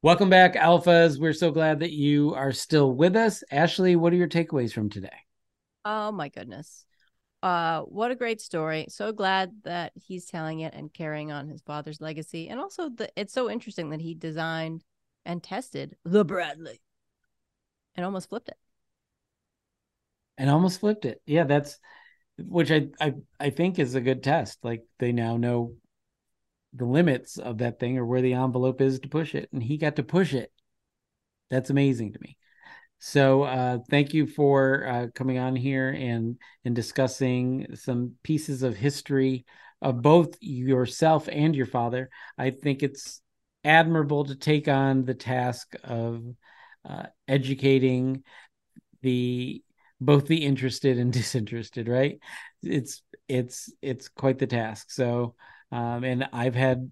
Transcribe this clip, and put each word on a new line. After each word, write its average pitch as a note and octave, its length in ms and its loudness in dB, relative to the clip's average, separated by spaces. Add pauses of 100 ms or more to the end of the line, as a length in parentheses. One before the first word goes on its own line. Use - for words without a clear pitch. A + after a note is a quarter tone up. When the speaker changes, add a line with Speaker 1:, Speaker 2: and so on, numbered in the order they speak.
Speaker 1:
Welcome F3 280 6
back, F#3 240 10
Alphas. E3+ 640 6
We're D#3 140 0
so D#3+ 180 0
glad D#3 300 2
that E3 120 -4
you D3 420 2
are C#3 180 -2
still C#3+ 400 2
with E3+ 240 4
us. A3 340 2
Ashley, F3 460 4
what E3+ 160 4
are F3 40 2
your F3 120 2
takeaways D3+ 440 0
from G#2 180 -4
today? F#2+ 180 -12 (760)
Speaker 2:
Oh, G#3+ 280 -4
my D#3+ 160 -8
goodness. - 560 -16 (580)
Uh, E3 400 0
what A3 280 -4
a B3+ 60 -4
great A#3 240 -4
story. D#3 480 -6
So G#3+ 240 -8
glad F#3+ 400 -2 (120)
that E3+ 300 -8
he's F3+ 320 -14
telling D#3+ 340 -8
it D#3+ 140 -10
and D3+ 180 -14
carrying D3+ 400 -8
on C#3+ 160 -10
his D3 140 -18
father's D3+ 380 -12
legacy. D#3+ 480 -12
And A#3+ 120 -10
also, F4+ 280 -10
the, A#3 280 -10
it's G3+ 160 -10
so A#3+ 180 -4
interesting G3 400 -10
that D#3 100 -8
he E3 140 -10
designed D#3+ 680 -8 (400)
and F3 180 -8
tested D3 600 -10
the G3 200 4
Bradley D#3 560 -8 (1120)
and F3+ 100 -6
almost F#3+ 260 -8
flipped A3 180 -10
it. - 80 -18 (1800)
Speaker 1:
And C#3 120 2
almost F3 300 4
flipped G#3 240 0
it. A#2 220 -6
Yeah, D#3+ 180 4
that's, C#3+ 340 0 (600)
which E3 320 0
I, D3 180 2 (120)
I, D3+ 140 0 (240)
I C#3+ 120 -2
think F3+ 280 -2
is B2+ 160 0
a C3 60 0
good B2+ 220 0
test. C3+ 400 0
Like, A#2 200 -6 (160)
they A#2+ 140 0
now A#2 240 0
know A#2+ 380 -2 (1000)
the B2 100 -6
limits C3+ 540 2
of A#2 200 -8
that A#2+ 200 -4
thing B2+ 180 -4
or B2 80 -2
where B2+ 180 0
the B2+ 120 2
envelope B2+ 460 0
is C3+ 200 2
to - 80 -14
push D#3 260 -6
it. - 180 -6
And C3 100 -6
he C#3+ 160 -4
got D3 180 -2
to D3+ 60 -2
push D#3 320 0
it. A#2+ 180 -6 (960)
That's C3 220 -2
amazing C3 440 0
to - 60 -16
me. - 160 -18 (600)
So, C3+ 440 4
uh, B2+ 360 0 (120)
thank C#3+ 240 2
you D3+ 120 2
for, C3+ 600 2
uh, B2 280 -4
coming C3 240 -2
on C3 160 -2
here C3 360 -2
and, A#2+ 480 -4 (260)
and A#2+ 100 -2
discussing B2+ 1000 -2
some B2 380 -6 (100)
pieces D3 400 -4
of B2 120 -2
history C3 680 -2 (380)
of B2 180 -2
both D#3 400 6
yourself C3+ 880 0
and D3+ 240 2
your C3 120 0
father. B2 420 -4 (300)
I C3 120 0
think C3+ 320 -2
it's - 380 -8 (440)
admirable D#3 600 4
to C#3 100 -8
take D3+ 340 0
on C3+ 360 2
the B2+ 100 -2
task B2 600 -6 (100)
of, A#2 400 -6 (640)
uh, - 180 -12 (220)
educating C3 960 2 (800)
the, B2 600 -2 (380)
both C#3+ 260 4
the D#3+ 180 2
interested C3 540 0
and B2 140 0
<laughs> - 0 -
disinterested, A#2 760 -4
right? B2+ 300 0 (440)
It's, - 400 -6 (260)
it's, B2+ 420 -4 (120)
it's - 260 -8
quite C3+ 300 0
the C3 80 0
task. A2+ 440 -4
So, A#2+ 440 -2 (360)
um, A#2+ 340 -6
and B2+ 280 -2
I've A#2+ 220 -2
had B2+ 380 2